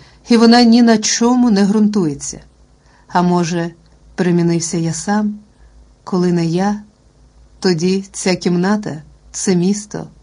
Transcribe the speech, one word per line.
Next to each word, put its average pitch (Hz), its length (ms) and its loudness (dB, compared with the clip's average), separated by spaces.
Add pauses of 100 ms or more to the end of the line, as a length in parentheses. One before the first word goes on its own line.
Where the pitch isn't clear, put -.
(280)
і 240 80 4
вона 233 260 6
ні 240 200 6
на 226 160 4
чому 240 520 0
не 196 140 2
ґрунтується. 202 760 -2 (680)
А 180 140 0
може, 175 480 -2 (440)
перемінився 170 640 0
я 165 160 -4
сам? 208 460 -4 (640)
Коли 180 280 -2
не 170 140 0
я, 190 360 -4 (760)
тоді 185 540 -2
ця 180 240 -2
кімната, 180 640 -2 (300)
це - 240 -2
місто, 175 500 -4 (160)